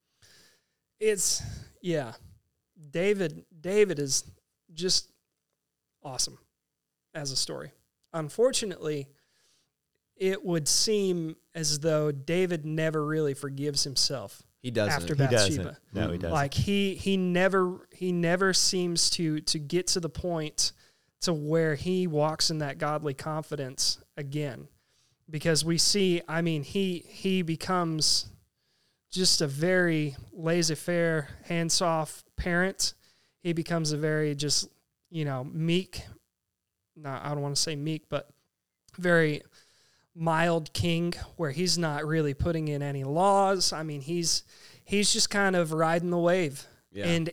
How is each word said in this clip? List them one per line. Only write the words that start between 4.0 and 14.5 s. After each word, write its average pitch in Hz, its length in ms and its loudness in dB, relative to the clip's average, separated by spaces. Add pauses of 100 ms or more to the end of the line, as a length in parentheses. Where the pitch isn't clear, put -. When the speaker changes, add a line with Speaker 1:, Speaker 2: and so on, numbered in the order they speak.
Speaker 1:
just 170 380 -2 (920)
awesome 131 360 -6 (760)
as 143 180 -8
a 131 40 -4
story. 147 360 -6 (400)
Unfortunately, 160 960 -2 (1080)
it 190 280 -2
would 165 240 0
seem 185 680 2 (180)
as 151 260 -2
though 151 320 2
David 165 540 -2
never 156 380 0
really 151 300 0
forgives 139 500 -4
himself 131 580 -2 (200)